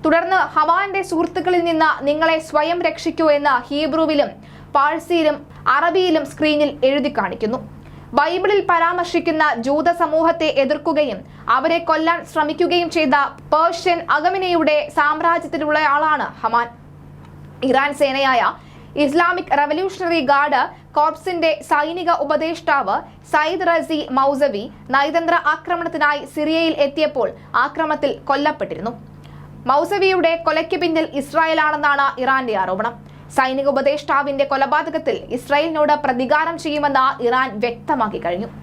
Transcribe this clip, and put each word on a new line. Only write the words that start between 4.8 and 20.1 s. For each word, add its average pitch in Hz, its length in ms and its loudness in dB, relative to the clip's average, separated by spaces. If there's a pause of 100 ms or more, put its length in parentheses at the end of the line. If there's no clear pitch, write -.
അറബിയിലും 330 560 2
സ്ക്രീനിൽ 302 400 2 (140)
എഴുതി 277 340 2
കാണിക്കുന്നു. 202 400 -4 (600)
ബൈബിളിൽ 370 520 0
പരാമർശിക്കുന്ന 339 760 0 (220)
ജൂത 302 260 2
സമൂഹത്തെ 330 560 0 (140)
എതിർക്കുകയും 285 560 0 (380)
അവരെ 330 220 0
കൊല്ലാൻ 320 460 0
ശ്രമിക്കുകയും 320 720 0
ചെയ്ത 294 200 2 (360)
പേർഷ്യൻ 339 580 2
അകമനയുടെ 320 880 2
സാമ്രാജ്യത്തിലുള്ളയാളാണ് 302 1300 0 (140)
ഹമാൻ. 233 280 0 (960)
ഇറാൻ 269 300 2
സേനയായ 262 580 2 (520)
ഇസ്ലാമിക് 349 540 2
റവല്യൂഷണറി 339 640 0 (120)